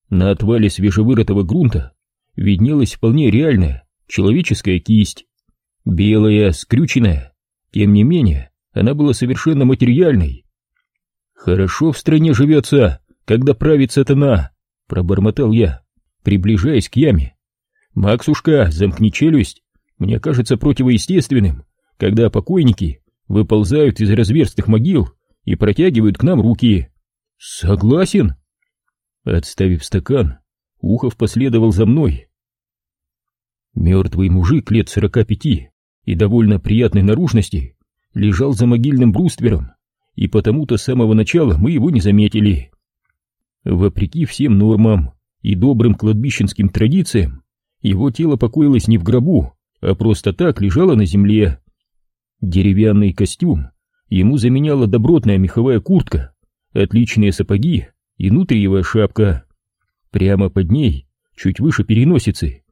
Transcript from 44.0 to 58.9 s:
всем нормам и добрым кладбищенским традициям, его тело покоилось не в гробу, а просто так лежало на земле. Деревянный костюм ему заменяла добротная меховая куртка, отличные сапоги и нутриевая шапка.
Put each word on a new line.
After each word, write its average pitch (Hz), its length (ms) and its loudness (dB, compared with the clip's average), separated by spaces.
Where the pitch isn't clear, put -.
всем 131 300 0
нормам 104 580 2
и 101 140 -2
добрым 117 380 2
кладбищенским 107 720 -2
традициям, 113 760 -2
его 101 300 0
тело 151 240 -2
покоилось 131 500 0
не 113 100 4
в 90 60 -2
гробу, 120 520 0
а 92 140 -2
просто 104 380 -2
так 180 280 -2
лежало 131 340 2
на 107 100 4
земле. 101 560 2
Деревянный 101 720 2
костюм 98 580 -4
ему 98 280 0
заменяла 131 500 0
добротная 107 520 2
меховая 117 420 0
куртка, 78 540 -2
отличные 104 600 0
сапоги 104 560 -4
и 92 120 -2
нутриевая 104 540 0
шапка. 101 600 -2